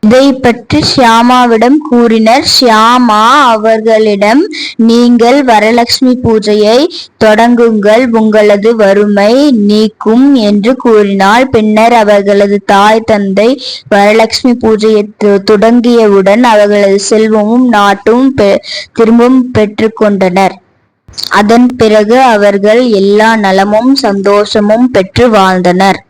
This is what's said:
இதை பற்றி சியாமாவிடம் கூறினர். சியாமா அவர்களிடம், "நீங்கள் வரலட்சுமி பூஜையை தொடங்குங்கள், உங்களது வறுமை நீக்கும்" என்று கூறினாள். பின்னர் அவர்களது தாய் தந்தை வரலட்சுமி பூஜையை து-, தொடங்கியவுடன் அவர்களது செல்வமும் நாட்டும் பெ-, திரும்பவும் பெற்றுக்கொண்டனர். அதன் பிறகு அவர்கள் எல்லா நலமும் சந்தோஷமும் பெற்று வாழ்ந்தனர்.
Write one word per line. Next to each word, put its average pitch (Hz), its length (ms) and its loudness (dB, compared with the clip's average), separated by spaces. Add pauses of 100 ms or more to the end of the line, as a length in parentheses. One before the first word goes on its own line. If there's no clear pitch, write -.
இதை 262 300 2
பற்றி 262 480 -4
சியாமாவிடம் 240 960 0 (120)
கூறினர். 233 580 0
சியாமா 226 760 0 (220)
அவர்களிடம், 220 960 0 (340)
"நீங்கள் 240 720 2
வரலட்சுமி 233 800 0
பூஜையை 220 640 0 (360)
தொடங்குங்கள், 226 880 2
உங்களது 214 640 0
வறுமை 208 760 0
நீக்கும்" 220 840 0
என்று 214 400 0
கூறினாள். 214 760 0
பின்னர் 220 440 0
அவர்களது 202 720 0
தாய் 208 360 2
தந்தை 214 600 -2 (340)
வரலட்சுமி 220 680 0
பூஜையை 214 420 0 (200)
து-, 202 280 0
தொடங்கியவுடன் 220 880 2
அவர்களது 208 580 2
செல்வமும் 220 680 0
நாட்டும் 220 680 0
பெ-, 202 220 0 (340)
திரும்பவும் 240 640 0
பெற்றுக்கொண்டனர். 202 1000 -2 (720)
அதன் 220 380 0 (100)
பிறகு 220 440 0
அவர்கள் 214 680 0
எல்லா 208 460 0
நலமும் 208 600 0
சந்தோஷமும் 208 960 -2
பெற்று 208 380 0
வாழ்ந்தனர். 185 720 0 (100)